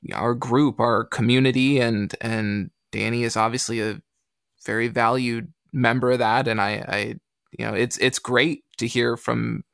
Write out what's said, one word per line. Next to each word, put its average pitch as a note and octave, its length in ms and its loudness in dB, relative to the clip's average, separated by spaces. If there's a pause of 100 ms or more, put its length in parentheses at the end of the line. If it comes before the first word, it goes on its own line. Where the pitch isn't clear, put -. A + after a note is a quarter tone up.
(140)
our A2+ 200 -2
group, B2 460 0
our A#2 240 2
community, C3 760 2
and, A2 400 0
and G#2+ 500 -4 (220)
Danny A2+ 320 -2
is A2+ 120 -2
obviously A2+ 460 -2
a G#2+ 180 -4 (640)
very A2+ 240 -2
valued A#2 640 0 (200)
member B2 400 2
of B2+ 80 2
that. A#2 280 2
And A2 120 0
I, G2+ 100 2 (180)
I, G#2 120 -2 (580)
you A2+ 80 -4
know, G#2+ 80 -4
it's, A#2+ 240 0
it's B2+ 200 2
great B2 440 0 (160)
to A2+ 80 -4
hear A#2+ 300 0
from A#2 580 -4